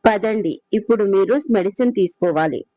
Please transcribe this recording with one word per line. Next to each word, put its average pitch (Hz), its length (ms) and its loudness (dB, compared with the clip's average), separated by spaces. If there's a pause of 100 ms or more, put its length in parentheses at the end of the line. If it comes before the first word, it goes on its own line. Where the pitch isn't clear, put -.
పదండి, 208 540 0 (120)
ఇప్పుడు 214 300 0
మీరు 196 380 2 (100)
మెడిసిన్ 214 420 0
తీసుకోవాలి 165 720 -2 (120)